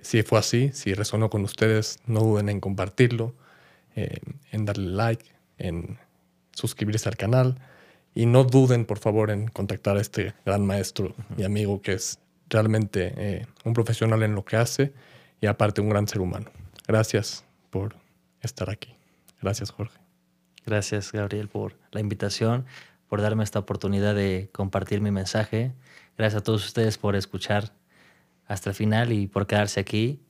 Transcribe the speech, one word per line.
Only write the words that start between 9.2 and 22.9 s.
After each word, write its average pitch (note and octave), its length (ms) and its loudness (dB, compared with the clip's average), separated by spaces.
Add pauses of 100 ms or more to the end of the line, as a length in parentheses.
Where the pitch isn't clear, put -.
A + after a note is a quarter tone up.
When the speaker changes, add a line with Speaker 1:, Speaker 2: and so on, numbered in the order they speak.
Speaker 1:
en G#2 180 -2
contactar G2+ 480 -2
a G2+ 40 2
este - 340 -4 (100)
gran G2+ 220 2
maestro G2 400 -2
Speaker 2:
Ujú. - 340 -12
Speaker 1:
y G2 40 0
amigo G2+ 380 0
que G2+ 120 -2
es - 240 -6 (300)
realmente, G#2+ 680 2
eh, G2+ 300 -6 (180)
un A#2 100 0
profesional A2+ 480 2
en G#2+ 120 0
lo G2 100 -4
que - 120 -2
hace C3+ 360 2 (480)
y G#2+ 60 2
aparte G#2 340 2
un G#2+ 100 2
gran G#2 180 2
ser G2+ 120 -4
humano. F#2 300 -4 (360)
Gracias G#2+ 580 2 (260)
por G2 260 -4 (440)
estar - 300 -6
aquí. - 240 -12 (480)
Gracias, G2+ 280 -4
Jorge. - 280 -10 (680)
Speaker 2:
Gracias, G#2 480 -2
Gabriel, G#2 360 -4
por G#2 280 -8 (160)
la G#2 80 -4
invitación, A2 640 0 (440)